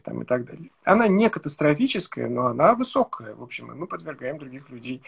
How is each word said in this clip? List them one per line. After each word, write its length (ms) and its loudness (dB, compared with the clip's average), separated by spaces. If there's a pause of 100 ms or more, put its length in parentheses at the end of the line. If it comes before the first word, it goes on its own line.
там, 180 -6
и 20 -8
так 200 0
далее. 260 -16 (140)
Она 240 6
не 220 6
катастрофическая, 1000 0
но 180 0
она 300 4
высокая, 580 -2
в 80 -16
общем, 300 -14
и 20 -14
мы 140 -10
подвергаем 500 -8
других 320 -16
людей 380 -10